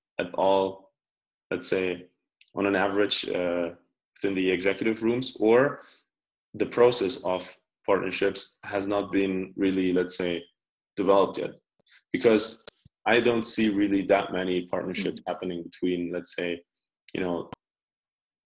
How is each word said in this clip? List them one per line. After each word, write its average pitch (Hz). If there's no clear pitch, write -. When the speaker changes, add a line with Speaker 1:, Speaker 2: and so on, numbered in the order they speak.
Speaker 1:
at 90
all, 95
let's 90
say, 92
on 98
an 98
average, 98
uh, 87
within 98
the 92
executive 98
rooms, 120
or 123
the 104
process 120
of 90
partnerships 95
has 98
not 101
been 95
really, 95
let's 90
say, 87
developed 98
yet. -
Because -
I 113
don't 117
see 110
really 101
that 98
many 90
partnerships 90
Speaker 2:
Mm-hmm. 92
Speaker 1:
happening 87
between, 87
let's 87
say, 87
you -
know, 87